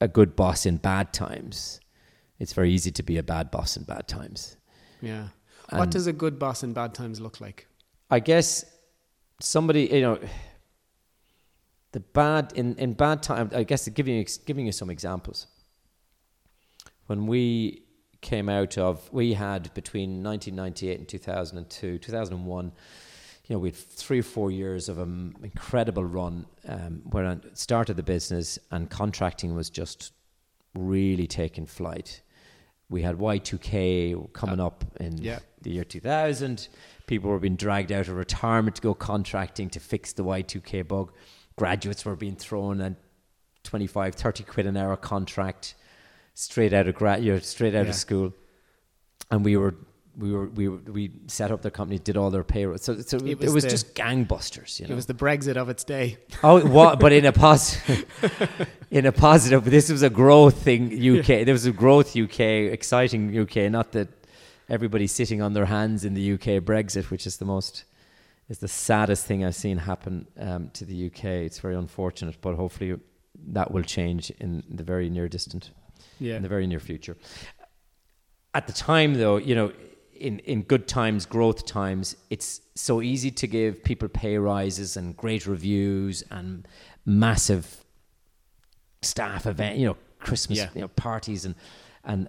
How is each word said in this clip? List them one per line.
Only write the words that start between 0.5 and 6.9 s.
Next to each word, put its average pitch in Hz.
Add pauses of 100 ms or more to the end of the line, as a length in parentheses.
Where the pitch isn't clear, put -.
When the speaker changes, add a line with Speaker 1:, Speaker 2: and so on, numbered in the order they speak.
Speaker 1:
in 85
bad 95
times. - (600)
It's -
very 90
easy 90
to -
be 82
a 82
bad 80
boss -
in -
bad -
times. - (460)
Speaker 2:
Yeah. 110 (420)
What -
Speaker 1:
And 175
Speaker 2:
does 175
a 165
good 151
boss 135
in 123
bad 117